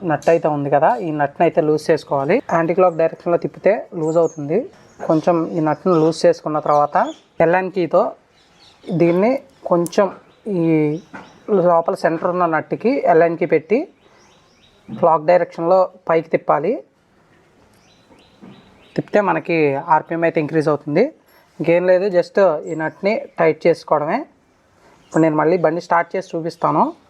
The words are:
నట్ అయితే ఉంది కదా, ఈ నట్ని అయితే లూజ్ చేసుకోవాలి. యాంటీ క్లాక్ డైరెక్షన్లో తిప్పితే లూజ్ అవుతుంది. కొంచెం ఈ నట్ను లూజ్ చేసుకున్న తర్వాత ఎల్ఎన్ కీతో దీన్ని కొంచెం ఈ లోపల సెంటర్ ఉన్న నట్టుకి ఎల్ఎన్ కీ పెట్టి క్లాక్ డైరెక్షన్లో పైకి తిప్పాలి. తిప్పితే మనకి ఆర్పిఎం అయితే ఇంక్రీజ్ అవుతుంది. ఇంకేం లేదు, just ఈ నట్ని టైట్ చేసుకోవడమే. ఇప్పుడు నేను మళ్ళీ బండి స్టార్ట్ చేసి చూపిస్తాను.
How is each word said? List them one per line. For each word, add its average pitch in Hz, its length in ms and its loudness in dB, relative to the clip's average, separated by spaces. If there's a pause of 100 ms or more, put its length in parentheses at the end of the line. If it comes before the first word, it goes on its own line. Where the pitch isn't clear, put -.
(140)
నట్ 165 200 0
అయితే 165 240 0
ఉంది 139 200 -2
కదా, 160 140 4 (160)
ఈ 156 40 -6 (100)
నట్ని 147 260 -4
అయితే 160 220 0
లూజ్ 151 220 0
చేసుకోవాలి. 147 460 0 (180)
యాంటీ 165 240 0
క్లాక్ 180 240 2
డైరెక్షన్లో 170 420 -2
తిప్పితే - 300 0 (260)
లూజ్ 160 220 0
అవుతుంది. 156 360 -4 (480)
కొంచెం 165 300 2 (180)
ఈ 160 140 -2
నట్ను 180 320 0
లూజ్ 160 240 0
చేసుకున్న 160 400 0
తర్వాత 147 320 2 (460)
ఎల్ఎన్ 185 320 0
కీతో 175 260 2 (1000)
దీన్ని 175 320 2 (380)
కొంచెం 175 360 2 (540)
ఈ - 20 0 (1080)
లోపల 170 340 2
సెంటర్ 165 300 0
ఉన్న 180 200 0
నట్టుకి 156 380 -2 (220)
ఎల్ఎన్ 165 260 4
కీ 175 140 0
పెట్టి 165 260 0 (1200)
క్లాక్ 160 300 2
డైరెక్షన్లో 175 500 2 (300)
పైకి 165 240 0
తిప్పాలి. 170 380 -2 (2250)
తిప్పితే - 340 -4
మనకి 165 280 -4 (380)
ఆర్పిఎం 165 320 -4
అయితే 165 180 -2
ఇంక్రీజ్ 156 280 -2
అవుతుంది. 151 300 -2 (560)
ఇంకేం 170 320 2
లేదు, 185 140 2 (120)
just 170 220 0 (320)
ఈ 156 120 -6
నట్ని 185 320 -4 (260)
టైట్ 160 260 2
చేసుకోవడమే. 160 520 -2 (840)
ఇప్పుడు - 200 0
నేను 151 160 0
మళ్ళీ 165 240 2
బండి 165 220 0
స్టార్ట్ 170 280 0
చేసి 180 200 -8
చూపిస్తాను. 160 500 -2 (240)